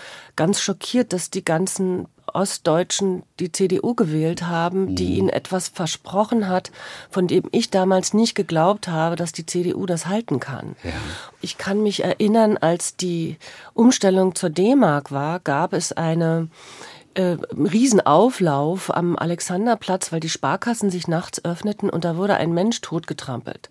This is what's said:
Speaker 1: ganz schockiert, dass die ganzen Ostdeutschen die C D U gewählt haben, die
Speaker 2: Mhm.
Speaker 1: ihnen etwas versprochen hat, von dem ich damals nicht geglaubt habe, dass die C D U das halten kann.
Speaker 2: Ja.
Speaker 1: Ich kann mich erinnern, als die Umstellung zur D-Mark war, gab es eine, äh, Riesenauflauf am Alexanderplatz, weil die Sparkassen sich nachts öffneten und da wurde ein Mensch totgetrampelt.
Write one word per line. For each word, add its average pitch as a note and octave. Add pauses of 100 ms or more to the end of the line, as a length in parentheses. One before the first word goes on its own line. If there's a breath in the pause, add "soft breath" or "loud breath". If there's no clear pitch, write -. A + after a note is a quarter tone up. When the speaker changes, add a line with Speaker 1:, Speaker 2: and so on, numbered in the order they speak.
(360 loud breath)
Speaker 1:
ganz E3+
schockiert, A#3+
dass F3+
die F#3+
ganzen F3+ (240)
Ostdeutschen F3+ (160)
die F3
C F#3+
D F3+
U A#3+
gewählt E3
haben, F3+
die F3+
Speaker 2:
Mhm. F3+
Speaker 1:
ihnen F#3+
etwas -
versprochen G3+
hat, F#3 (380 loud breath)
von F3+
dem E3
ich A#3
damals F#3
nicht A3+
geglaubt F3+
habe, E3
dass E3+
die E3
C F3
D F3
U F#3+
das E3
halten F#3+
kann. A2
Speaker 2:
Ja. E2+ (500 loud breath)
Speaker 1:
Ich -
kann G3+
mich G#3
erinnern, A3
als E3
die E3 (380 loud breath)
Umstellung F#3+
zur F3
D-Mark F3+
war, D3
gab D#3
es F3
eine, E3 (680 loud breath)
äh, F3+ (160)
Riesenauflauf F3+
am F3
Alexanderplatz, F#3
weil E3
die D#3+
Sparkassen F#3+
sich F3
nachts -
öffneten G3+
und E3+
da E3
wurde G3
ein E3
Mensch G3+
totgetrampelt. -